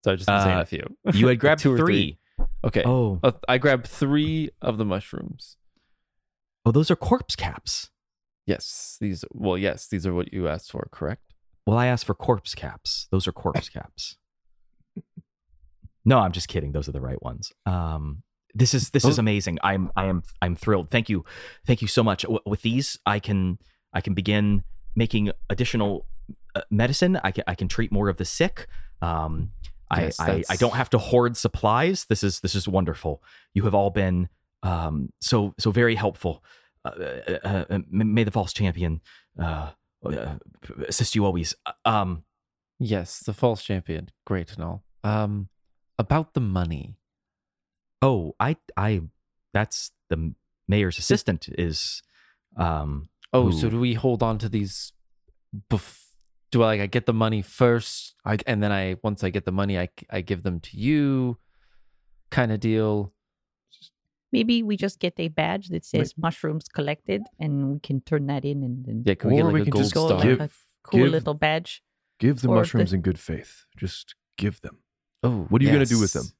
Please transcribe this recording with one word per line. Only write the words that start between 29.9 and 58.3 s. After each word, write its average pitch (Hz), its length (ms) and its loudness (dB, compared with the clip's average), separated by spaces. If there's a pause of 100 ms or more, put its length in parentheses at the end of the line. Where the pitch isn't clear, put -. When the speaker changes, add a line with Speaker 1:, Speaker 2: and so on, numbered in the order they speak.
Speaker 1:
Yes, 78 160 -4
Speaker 2:
I, 80 60 0
I 95 100 2 (120)
Speaker 1:
that's 90 120 0
Speaker 2:
don't 120 160 2
have 127 160 0
to 117 80 4
hoard 120 380 2
supplies. 123 680 2
This - 180 0
is, 98 180 0
this 92 120 -2
is 95 140 -2
wonderful. 82 560 -2 (320)
You 98 80 2
have 101 100 2
all 101 160 4
been, 92 400 0 (320)
um, 80 500 -4 (100)
so, 104 360 0
so 110 140 0
very 117 240 4
helpful. 95 480 -4 (420)
Uh, - 40 -6
uh, 73 540 -6
uh, 95 280 -2
m-, 95 140 -2 (280)
may 117 100 4
the 104 80 2
false 98 220 -2
champion, 85 480 -2 (380)
uh, 78 320 -4 (340)
uh, 67 300 -6 (520)
assist - 280 0
you 104 100 4
always. 85 300 0 (100)
Uh, - 60 -10 (180)
um, 92 360 -2 (520)
Speaker 1:
Yes, 104 440 -2
the 107 120 -6
false 117 300 0
champion. 87 460 -6 (140)
Great 92 300 -4
and 82 100 -10
all. 85 200 -8 (200)
Um, 104 460 -2 (480)
about 147 360 0
the 135 80 0
money. 87 560 -2 (1040)
Speaker 2:
Oh, 107 360 2
I, 143 200 0 (180)
I, 101 240 0 (540)
that's - 380 -2 (180)
the 85 80 0
m-, 80 180 -4 (320)
mayor's 98 300 2
assistant - 500 0 (100)
is, 85 440 -4 (560)
um, 76 500 -4 (240)
Speaker 1:
Oh, 127 180 4
so 82 180 2
Speaker 2:
who - 40 2
Speaker 1:
do 113 80 0
we 123 140 2
hold 120 280 0
on 113 180 0
to 110 100 -4
these 101 420 -4 (800)
bef-, - 340 -4 (480)
do 117 120 6
I, - 20 6
like, 107 160 2
I 101 60 -2
get 117 180 -2
the 123 80 2
money 110 280 2
first, - 760 0 (100)
Speaker 3:
I 107 200 0